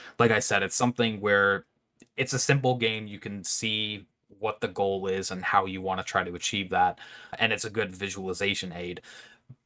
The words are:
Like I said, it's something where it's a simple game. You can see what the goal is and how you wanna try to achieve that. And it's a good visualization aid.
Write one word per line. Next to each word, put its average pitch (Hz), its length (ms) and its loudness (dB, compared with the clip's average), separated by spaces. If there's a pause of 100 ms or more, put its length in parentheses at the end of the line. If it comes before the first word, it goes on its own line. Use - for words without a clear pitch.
(180)
Like 117 120 6
I 107 100 4
said, 98 220 2
it's - 140 0
something 117 460 2
where 101 420 6 (540)
it's 131 160 0
a 127 40 2
simple 127 380 4
game. 110 300 -2
You 101 120 -10
can 101 240 -8
see 107 640 -2 (340)
what 107 220 -4
the 110 80 -2
goal 98 380 0
is 95 240 -2
and 92 120 -8
how 98 220 2
you 95 160 -8
wanna 92 240 -4
try 95 180 -2
to 87 120 -6
achieve 95 340 -4
that. 90 320 2 (380)
And 110 120 2
it's 104 140 -2
a 107 60 -6
good 101 200 -2
visualization 95 840 -4
aid. 87 260 -8 (640)